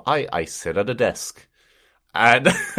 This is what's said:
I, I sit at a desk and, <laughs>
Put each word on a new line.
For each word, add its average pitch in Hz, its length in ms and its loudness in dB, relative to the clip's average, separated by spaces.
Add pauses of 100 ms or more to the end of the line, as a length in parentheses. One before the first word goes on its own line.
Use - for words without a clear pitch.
I, 143 260 -2
I 85 120 -2
sit 80 320 -8
at 104 140 -2
a 127 40 -4
desk - 520 -4 (680)
and, 117 340 6
<laughs> - 300 -2